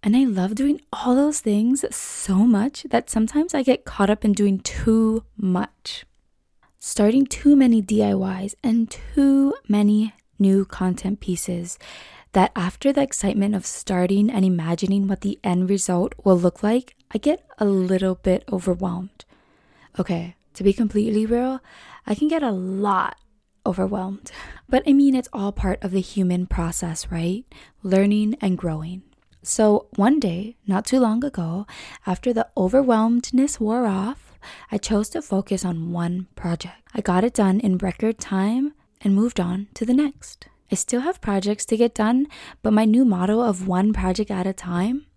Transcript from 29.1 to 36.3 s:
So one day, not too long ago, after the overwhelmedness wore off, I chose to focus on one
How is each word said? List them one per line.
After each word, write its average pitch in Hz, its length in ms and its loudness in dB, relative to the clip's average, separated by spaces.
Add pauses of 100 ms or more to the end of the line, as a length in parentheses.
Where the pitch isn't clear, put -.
So 214 440 2 (100)
one 269 240 4
day, 196 360 -6 (100)
not 202 180 -2
too 262 160 2
long 233 240 0
ago, 185 420 -6 (400)
after 220 280 -2
the 226 200 -2
overwhelmedness 240 1080 2
wore 226 260 0
off, 196 520 -6 (320)
I 208 60 -4
chose 208 340 -2
to 311 120 -8
focus 190 420 -4
on 170 260 -4
one 170 440 -4